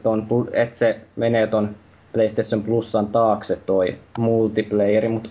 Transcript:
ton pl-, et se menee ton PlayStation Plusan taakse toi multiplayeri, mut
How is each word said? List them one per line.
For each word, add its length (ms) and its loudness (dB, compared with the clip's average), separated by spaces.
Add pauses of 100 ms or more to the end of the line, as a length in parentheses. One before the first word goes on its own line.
ton 240 0
pl-, 260 0
et 240 0
se 240 0 (160)
menee 300 2
ton 300 -2 (360)
PlayStation 500 0
Plusan 440 0
taakse 500 0
toi 420 0 (200)
multiplayeri, 880 2
mut 220 -4